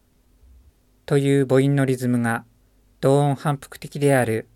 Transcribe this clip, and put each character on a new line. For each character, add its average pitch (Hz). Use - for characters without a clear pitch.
と 147
い 139
う 135
母 127
音 139
の 139
リ 131
ズ 127
ム 123
が、 117
同 139
音 143
反 143
復 -
的 -
で 139
あ 127
る 113